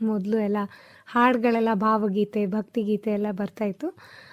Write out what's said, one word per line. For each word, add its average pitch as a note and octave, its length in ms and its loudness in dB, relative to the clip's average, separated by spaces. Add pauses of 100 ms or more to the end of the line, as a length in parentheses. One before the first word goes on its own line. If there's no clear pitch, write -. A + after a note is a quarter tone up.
ಮೊದ್ಲು G#3+ 360 0
ಎಲ್ಲ G#3 200 0 (480)
ಹಾಡ್ಗಳೆಲ್ಲ A#3 680 2
ಭಾವಗೀತೆ, G#3 720 0
ಭಕ್ತಿಗೀತೆ G#3+ 680 -2
ಎಲ್ಲ G#3 200 -2
ಬರ್ತಾ G3+ 340 -6
ಇತ್ತು. C#4 320 -6 (360)